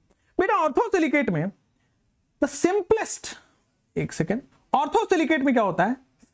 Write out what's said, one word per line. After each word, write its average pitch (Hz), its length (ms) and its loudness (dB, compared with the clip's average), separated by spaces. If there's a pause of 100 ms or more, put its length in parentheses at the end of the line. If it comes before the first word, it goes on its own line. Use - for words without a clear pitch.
(400)
बेटा 392 140 0
orthosilicate 311 760 0
में 175 220 -2 (920)
the 277 80 -4 (140)
simplest, 403 680 -2 (600)
एक 151 160 -4
सेकेंड, 190 300 -4 (340)
orthosilicate 311 680 2
में 269 120 2
क्या 233 80 4
होता 180 220 0
है? 240 120 -2 (380)